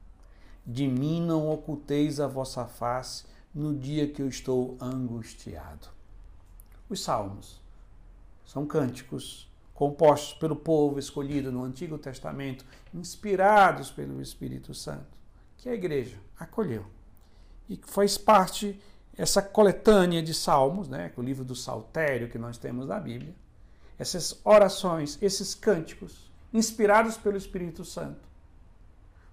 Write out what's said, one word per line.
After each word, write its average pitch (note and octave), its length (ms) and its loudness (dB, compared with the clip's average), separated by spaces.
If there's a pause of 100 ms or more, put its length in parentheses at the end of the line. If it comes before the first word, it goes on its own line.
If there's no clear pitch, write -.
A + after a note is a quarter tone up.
(640)
De B2+ 220 -2
mim D3 340 0
não D#3+ 300 0
oculteis D3 680 -2
a C#3+ 60 0
vossa B2+ 360 -6
face B2 600 -6 (280)
no D3 220 -4
dia D3 320 -2
que D3 140 -8
eu C3+ 80 -2
estou B2+ 500 -2
angustiado. A#2 1120 -10 (960)
Os - 160 -8
salmos G2+ 580 -6 (840)
são C#3+ 200 -8
cânticos C#3 840 -6 (220)
compostos C#3+ 600 4
pelo D#3 200 -2
povo D3 420 2
escolhido C#3 540 -4
no B2+ 140 -4
Antigo D3 320 -10
Testamento, C#3 640 -10 (300)
inspirados F#3 960 4
pelo C#3 300 -10
Espírito C2 520 -12
Santo, - 440 -12 (400)
que - 100 -14
a B3 60 -4
igreja D3+ 440 -4 (220)
acolheu. C#3 460 -4 (840)
E F#3+ 180 -10
faz G3+ 320 2
parte G3+ 640 4 (380)
essa F#3 240 2
coletânea F#3 840 6
de D#3+ 100 -4
salmos, D#3 540 2
né, D3+ 220 -8
que - 100 -12
é - 20 -6
o A#2+ 40 -4
livro C3 180 -4
do B2+ 140 -8
Saltério B2 720 -2
que A#2+ 100 -8
nós A#2 180 -10
temos B2+ 300 -8
na G3+ 140 -4
Bíblia, C#3 340 -10 (640)
essas - 460 -6
orações, F#3 760 4
esses G3 320 -2
cânticos, - 760 -4 (220)
inspirados A3 640 4
pelo G3+ 180 -2
Espírito F3+ 480 -8
Santo, D3+ 480 -12 (1000)